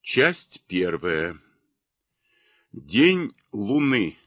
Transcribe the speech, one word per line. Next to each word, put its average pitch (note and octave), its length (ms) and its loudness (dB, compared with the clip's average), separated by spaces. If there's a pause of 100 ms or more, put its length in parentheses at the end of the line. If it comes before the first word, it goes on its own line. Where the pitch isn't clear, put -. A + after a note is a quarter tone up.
Часть - 600 0
первая. E2+ 680 -2 (1300)
День D#3 640 0 (160)
Луны. A#2+ 640 0 (100)